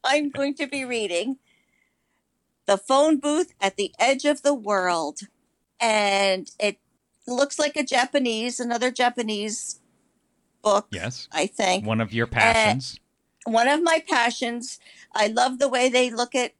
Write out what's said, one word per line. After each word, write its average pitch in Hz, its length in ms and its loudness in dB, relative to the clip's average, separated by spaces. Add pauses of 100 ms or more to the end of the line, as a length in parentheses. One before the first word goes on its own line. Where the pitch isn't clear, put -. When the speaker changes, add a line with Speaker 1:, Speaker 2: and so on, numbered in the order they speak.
Speaker 1:
I'm 285 280 0
going 277 240 -4
to 285 120 -6
be 269 200 -6
reading 220 500 -2 (1300)
The 196 120 4
Phone 285 400 4
Booth 302 420 -2
at 196 160 -2
the 202 220 -4
Edge 262 260 2
of 294 180 0
the 285 120 2
World. 185 680 -2 (580)
And 208 800 2
it 208 200 -2 (480)
looks 254 320 -2
like 302 180 0
a 294 80 -2
Japanese, 247 720 -2
another 240 320 -2
Japanese 220 920 -4 (840)
book, 208 280 2
Speaker 2:
Yes. 101 400 -10
Speaker 1:
I 156 160 -2
think. 185 400 0
Speaker 2:
One 110 140 0
of 107 120 -4
your 117 140 0
Speaker 1:
Uh, - 40 -14
Speaker 2:
passions. 214 680 2 (460)
Speaker 1:
one 233 220 2
of 294 160 2
my 330 260 2
passions. 240 720 -2 (340)
I 214 140 2
love 247 320 0
the 277 100 2
way 247 200 2
they 247 220 2
look 233 260 -4
at 247 240 -2